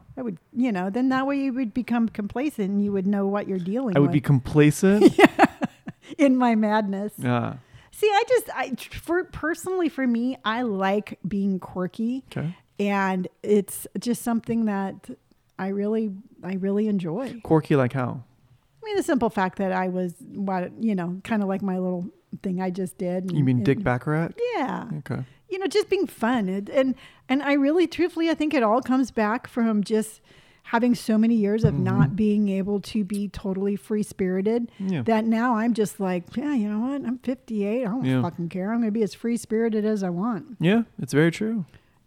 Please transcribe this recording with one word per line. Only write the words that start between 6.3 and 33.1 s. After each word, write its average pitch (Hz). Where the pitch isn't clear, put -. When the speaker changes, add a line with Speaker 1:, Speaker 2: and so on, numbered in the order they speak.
Speaker 1:
my 247
madness. 214
Speaker 2:
Ah. 120
Speaker 1:
See, -
I 415
just, -
I, 262
for, -
personally 349
for 262
me, 240
I 226
like 196
being 196
quirky. 226
Speaker 2:
Okay. 151
Speaker 1:
And 196
it's 208
just 233
something 233
that 196
I 190
really, 208
I 180
really 196
enjoy. 202
Speaker 2:
Quirky 156
like 127
how? 120
Speaker 1:
I 440
mean, 415
the 370
simple 240
fact 185
that 190
I 185
was, 180
what, 190
you 220
know, 180
kinda 214
like 190
my 185
little 180
thing 185
I 185
just 180
did. 185
And, 180
Speaker 2:
You 147
mean 127
Dick 131
Speaker 1:
and 104
Speaker 2:
Bacharach? 151
Speaker 1:
Yeah. 247
Speaker 2:
Okay. 131
Speaker 1:
You 370
know, 381
just 392
being 381
fun. 226
And, 196
and, 269
and 277
I 285
really, 294
truthfully, 330
I 320
think 311
it 277
all 226
comes 254
back 220
from 226
just 214
having 240
so 220
many 226
years 214
of 170
Speaker 2:
Mm-hmm. 139
Speaker 1:
not -
being 208
able 196
to 208
be 202